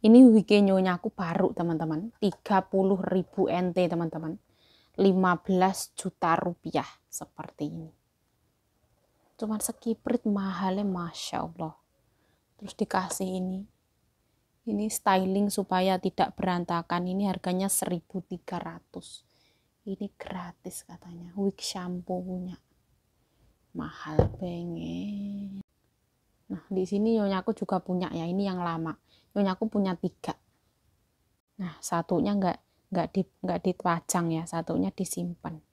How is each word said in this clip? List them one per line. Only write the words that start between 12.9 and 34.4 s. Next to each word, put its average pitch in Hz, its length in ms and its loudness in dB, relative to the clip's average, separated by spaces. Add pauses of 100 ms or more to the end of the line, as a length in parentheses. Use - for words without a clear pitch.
ini. 185 320 -6 (1040)
Ini 208 240 -2
styling 190 640 2
supaya 185 440 0
tidak 185 400 0
berantakan. 175 680 -2
Ini 196 240 -2
harganya 185 400 -2
seribu 180 560 -4
tiga 175 360 -10
ratus. - 640 -16 (600)
Ini 196 280 -8
gratis - 720 -12
katanya. 175 520 -18
Wig 196 200 -2
shampoo 180 640 -8
punya. 180 360 -8 (1160)
Mahal 156 640 -2
banget. 190 1300 -8 (880)
Nah, 185 160 -10
di 185 160 -2
sini 220 320 0
nyonya 196 240 0
aku 220 160 -4
juga 185 240 -2
punya 180 320 -4
ya. 165 160 -6
Ini 196 240 -2
yang 180 80 -6
lama. 165 320 -4 (400)
Nyonya 196 240 2
aku 226 80 -2
punya 190 320 0
tiga. - 400 -6 (1200)
Nah, 180 240 -10
satunya 180 560 0
nggak, 190 200 0 (360)
nggak 175 160 0
di, 190 160 -2
nggak - 400 -6
dipajang 170 720 0
ya. 160 80 -4